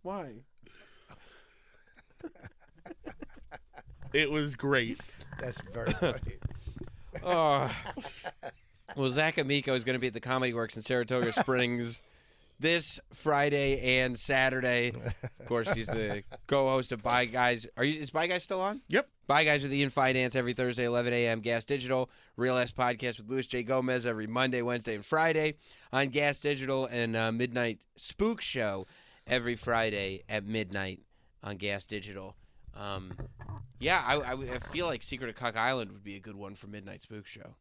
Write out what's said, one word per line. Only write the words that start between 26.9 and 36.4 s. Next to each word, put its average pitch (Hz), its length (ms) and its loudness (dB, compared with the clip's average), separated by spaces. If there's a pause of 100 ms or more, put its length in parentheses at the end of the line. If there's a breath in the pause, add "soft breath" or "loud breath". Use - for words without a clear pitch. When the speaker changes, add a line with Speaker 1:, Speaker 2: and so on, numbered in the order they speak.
Speaker 1:
uh, 113 140 2
Midnight 117 480 0 (160)
Spook - 460 -2
Show 101 480 -2 (400 soft breath)
every 120 260 2
Friday 107 720 0
at 107 160 -2
midnight 98 540 -2 (460)
on 101 140 -8
Gas 98 280 -2
Digital. 98 480 -10 (420)
Um, 98 360 -8 (640)
yeah, 160 260 0
I, 127 120 2
I, 127 160 -2
I 127 260 -6
feel 165 280 -4
like 135 180 -4
Secret 127 260 -8
of 104 60 -12
Cock 117 200 -4
Island 113 360 0
would 101 100 -18
be 101 140 -12
a 98 40 -12
good 101 160 -14
one 101 200 -12